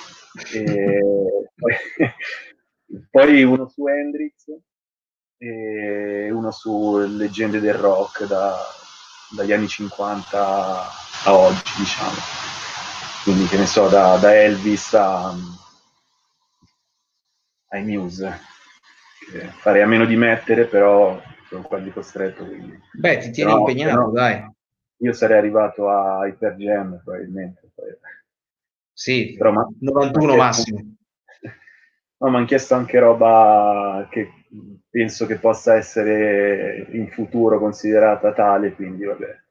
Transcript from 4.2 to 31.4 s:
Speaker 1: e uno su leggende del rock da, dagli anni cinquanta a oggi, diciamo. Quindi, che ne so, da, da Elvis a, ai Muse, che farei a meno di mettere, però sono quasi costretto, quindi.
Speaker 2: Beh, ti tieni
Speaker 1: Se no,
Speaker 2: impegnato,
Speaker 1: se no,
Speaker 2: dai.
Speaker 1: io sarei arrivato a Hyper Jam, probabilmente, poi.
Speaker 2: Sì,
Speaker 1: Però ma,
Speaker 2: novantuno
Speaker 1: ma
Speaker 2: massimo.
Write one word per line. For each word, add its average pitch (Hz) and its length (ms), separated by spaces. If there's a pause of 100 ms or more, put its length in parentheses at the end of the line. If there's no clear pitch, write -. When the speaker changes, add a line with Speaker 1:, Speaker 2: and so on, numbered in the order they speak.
Speaker 1:
e 104 960
uno 110 200
su 107 460
leggende 104 600
del 107 140
rock 98 520
da, 98 300 (800)
dagli 101 160
anni 104 160
cinquanta 98 1160 (420)
a 98 80
oggi, 92 440
diciamo. 95 360 (1080)
Quindi, 95 240
che 98 100
ne 98 80
so, 98 240
da, 92 280
da 104 180
Elvis 104 580
a, 95 400 (2500)
ai 98 120
Muse, 95 560 (920)
che 87 80 (220)
farei 104 200
a 104 60
meno 113 180
di 113 100
mettere, 113 500
però 101 540 (300)
sono 92 140
quasi 95 280
costretto, 95 540
quindi. - 340 (180)
Speaker 2:
Beh, 160 220
ti 127 120
tieni 139 200
Speaker 1:
Se 110 60
no, - 20
Speaker 2:
impegnato, 127 380
Speaker 1:
se - 20
no, 113 120
Speaker 2:
dai. 113 320 (540)
Speaker 1:
io 120 160
sarei 110 240
arrivato 104 520
a 98 380
Hyper 98 280
Jam, 98 480
probabilmente, 92 720
poi. - 140 (1040)
Speaker 2:
Sì, - 440
Speaker 1:
Però 107 140
ma, 110 160 (140)
Speaker 2:
novantuno 139 540
Speaker 1:
ma - 0
Speaker 2:
massimo. 117 460 (1400)